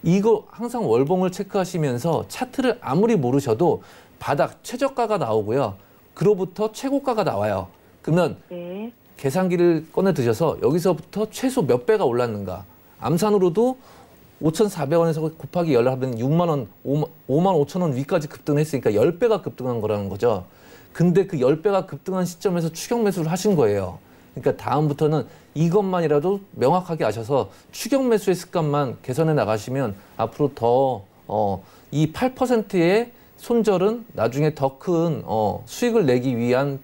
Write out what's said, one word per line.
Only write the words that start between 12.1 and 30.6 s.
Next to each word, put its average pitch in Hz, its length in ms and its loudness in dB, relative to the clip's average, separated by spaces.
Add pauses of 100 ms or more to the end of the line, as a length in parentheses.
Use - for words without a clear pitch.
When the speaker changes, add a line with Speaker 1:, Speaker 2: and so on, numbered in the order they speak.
Speaker 1:
암산으로도 202 760 2 (640)
오천사백 160 580 0
원에서 160 220 2
곱하기 160 520 -2
열 143 140 4
하면 127 320 -2
육만 165 300 2
원, 139 180 -2 (160)
오만, 143 260 -2 (180)
오만 175 280 2
오천 151 260 0
원 151 140 0
위까지 147 320 -2
급등했으니까 147 680 -2
열 170 240 2
배가 220 240 2
급등한 120 400 -6
거라는 104 280 -2
거죠. 95 360 0 (480)
근데 180 320 4
그 175 140 -6
열 147 220 2
배가 190 260 0
급등한 180 380 -4
시점에서 175 460 -2
추격 240 300 -4
매수를 175 300 0
하신 190 240 0
거예요. 101 420 0 (380)
그러니까 127 260 -2
다음부터는 147 640 0 (280)
이것만이라도 175 880 0 (100)
명확하게 165 540 0
아셔서 113 440 -2 (220)
추격 269 340 -2
매수의 208 300 2
습관만 147 680 -2
개선해 156 320 0
나가시면 113 640 0 (220)
앞으로 131 360 -2
더, 120 500 2 (240)